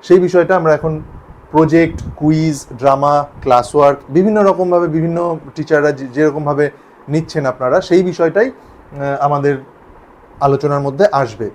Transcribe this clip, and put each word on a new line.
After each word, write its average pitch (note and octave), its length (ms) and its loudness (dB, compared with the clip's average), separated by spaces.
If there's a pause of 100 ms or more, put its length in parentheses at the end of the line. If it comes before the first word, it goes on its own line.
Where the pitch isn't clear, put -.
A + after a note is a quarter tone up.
সেই F3+ 160 4
বিষয়টা F3+ 380 2
আমরা D#3+ 180 2
এখন D#3 280 -4 (480)
প্রজেক্ট, D#3+ 520 2 (140)
কুইজ, D#3 500 0 (120)
ড্রামা, C#3+ 480 2 (140)
ক্লাস B2 340 0
ওয়ার্ক, C#3+ 240 4 (100)
বিভিন্ন G3+ 340 2
রকমভাবে F3 460 2
বিভিন্ন E3 500 -4 (160)
টিচাররা D3 380 0
যে, C3+ 140 -8
যেরকমভাবে D3 640 -2 (380)
নিচ্ছেন D#3 380 -4
আপনারা, B2+ 340 0
সেই F#3 220 0
বিষয়টাই, F3+ 480 0
আহ, - 500 -20 (200)
আমাদের C#3+ 380 0 (800)
আলোচনার C#3+ 400 0
মধ্যে C#3 320 -2
আসবে। A2+ 420 -4